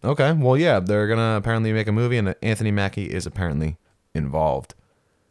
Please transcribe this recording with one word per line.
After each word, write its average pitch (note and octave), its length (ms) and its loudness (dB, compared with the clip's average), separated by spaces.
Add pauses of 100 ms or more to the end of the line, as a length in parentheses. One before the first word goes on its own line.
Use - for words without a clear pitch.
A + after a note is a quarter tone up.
Okay. C#3+ 300 2
Well, C3+ 240 4
yeah, D3 240 4
they're G#2 260 0
gonna A2+ 300 0
apparently A2 360 0
make A2 140 0
a G#2+ 60 0
movie, A#2+ 240 0
and G2+ 260 0
Anthony A2 280 0
Mackie G2+ 420 -2
is F2 140 -6
apparently D#2+ 500 -4 (380)
involved. D2 600 -2 (560)